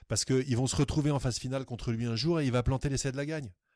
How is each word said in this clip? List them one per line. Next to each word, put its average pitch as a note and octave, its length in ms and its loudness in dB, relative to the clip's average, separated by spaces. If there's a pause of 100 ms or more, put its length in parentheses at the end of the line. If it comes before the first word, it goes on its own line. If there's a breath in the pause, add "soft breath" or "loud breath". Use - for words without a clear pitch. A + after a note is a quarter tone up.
Parce - 160 0
qu'ils C3 320 2
vont C3 100 2
se - 80 -2
retrouver D3 380 2
en C3+ 80 2
phase B2+ 180 -2
finale C3 260 -4
contre A#2+ 280 -4
lui A2+ 120 -2
un A2+ 120 0
jour D#3+ 240 2
et C#3+ 40 0
il B2+ 60 2
va A#2+ 140 2
planter C3+ 240 0
l'essai C3+ 240 -2
de B2+ 40 -6
la C#3+ 80 -2
gagne. D3 280 -6 (240)